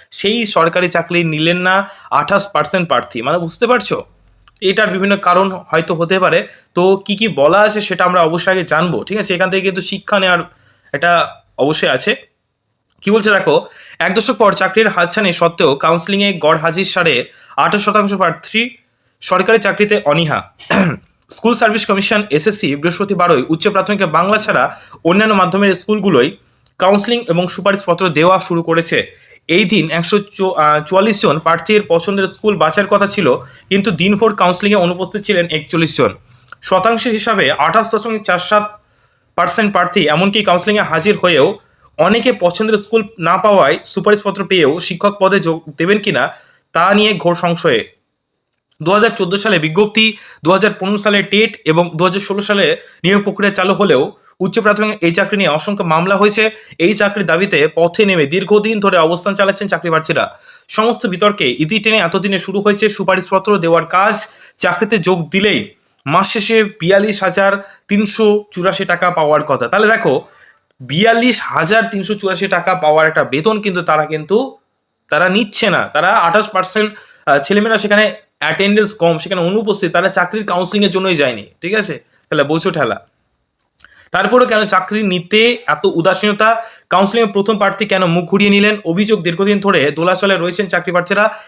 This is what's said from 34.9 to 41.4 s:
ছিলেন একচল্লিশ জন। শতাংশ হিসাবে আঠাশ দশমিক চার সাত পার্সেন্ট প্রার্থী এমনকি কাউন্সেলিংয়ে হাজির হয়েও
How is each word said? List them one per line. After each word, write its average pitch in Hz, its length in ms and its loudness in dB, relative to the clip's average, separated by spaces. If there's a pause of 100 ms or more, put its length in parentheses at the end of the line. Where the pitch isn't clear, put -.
ছিলেন 180 280 0
একচল্লিশ 160 460 -2
জন। 110 180 2 (480)
শতাংশ 220 440 0
হিসাবে 208 460 0
আঠাশ 208 420 0
দশমিক 220 280 -4
চার 180 160 -2
সাত 208 420 -2 (540)
পার্সেন্ট 202 380 0
প্রার্থী 175 360 0
এমনকি 196 340 2
কাউন্সেলিংয়ে 202 400 0
হাজির 160 340 0
হয়েও 175 420 2 (400)